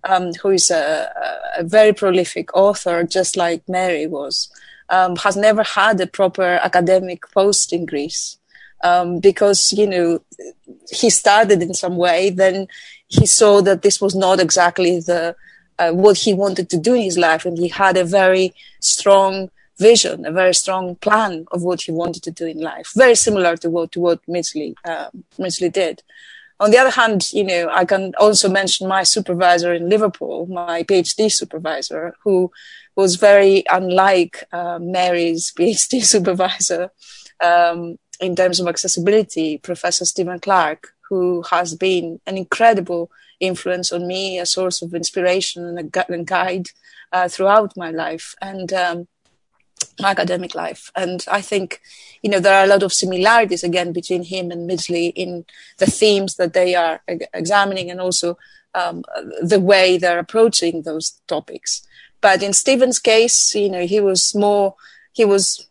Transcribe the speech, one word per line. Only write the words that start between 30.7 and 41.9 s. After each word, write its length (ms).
P 120
H 200
D 140
supervisor, 920
who 280
was 200
very 560
unlike, 800
uh, 280
Mary's 720
<laughs> 40
P 160
H 180
D 120
supervisor, 880
um, 540
in 160
terms 240
of 80
accessibility, 880
Professor 480
Stephen 340
Clark, 540
who 400
has 240
been 540